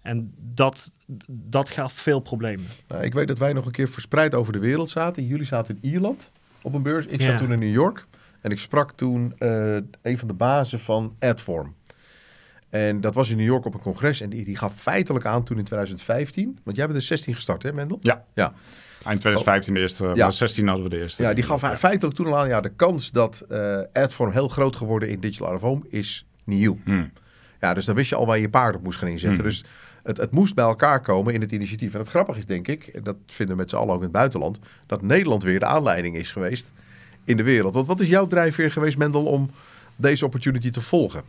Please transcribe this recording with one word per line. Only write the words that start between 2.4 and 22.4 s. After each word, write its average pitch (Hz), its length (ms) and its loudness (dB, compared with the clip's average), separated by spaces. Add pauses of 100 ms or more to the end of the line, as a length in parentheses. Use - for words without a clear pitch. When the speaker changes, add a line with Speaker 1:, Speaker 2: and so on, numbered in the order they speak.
Speaker 2:
Nou, 98 160 -6
ik 120 100 -2
weet 143 140 0
dat 120 100 -2
wij 139 160 0
nog 131 120 -2
een 123 60 -4
keer 131 180 -2
verspreid 147 460 2
over 113 180 2
de 104 60 -2
wereld 143 300 0
zaten. 165 380 -2
Jullie 143 180 -4
zaten 113 360 -4
in 131 80 -2
Ierland 190 420 -2 (300)
op 135 120 -6
een 143 80 0
beurs. 151 240 0
Ik 139 160 -4
zat 131 100 4
Speaker 1:
Ja. 120 60 2
Speaker 2:
toen 120 140 0
in 117 80 2
New 107 140 0
York. 165 320 2 (360)
En 110 100 -4
ik 101 80 -4
sprak 147 320 -2
toen, 123 460 -2
eh, 110 380 0 (260)
een 123 160 -2
van 120 100 -8
de 104 60 -4
bazen 123 460 0
van 110 400 -2
Adform. 85 560 -2 (920)
En 104 320 0
dat 110 140 0
was 123 140 2
in 113 80 0
New 110 80 2
York 120 200 2
op 104 80 -4
een 107 60 -10
congres. 107 420 -2
En 104 80 -6
die, 107 160 -8
die 98 120 -6
gaf 101 180 -4
feitelijk 98 500 0
aan 117 180 0
toen 117 140 -4
in 107 60 -2
tweeduizend 101 380 -4
vijftien. 147 600 -4
Want 104 140 -6
jij 139 80 0
bent 151 140 -2
in 127 60 -4
zestien 151 300 -2
gestart, - 280 -4
hè, 139 100 -6
Mendel? 147 280 -6
Speaker 3:
Ja. - 220 2 (100)
Speaker 2:
Ja. 107 100 0
Speaker 3:
Eind - 600 -8
tweeduizend 104 400 2
vijftien 98 300 4
de 95 60 2
eerste, 92 340 0
Speaker 2:
Ja. - 0 - (100)
Speaker 3:
maar 98 80 6
zestien 107 360 0
hadden 95 160 0
we 92 60 -4
de 87 100 -4
eerste. 85 240 -4
Speaker 2:
Ja, 110 100 2
die 117 100 2
gaf 139 180 0
Speaker 3:
Ja. 131 160 -2
Speaker 2:
feitelijk 185 400 2
toen 175 80 -2
al 151 120 2
aan, 143 100 2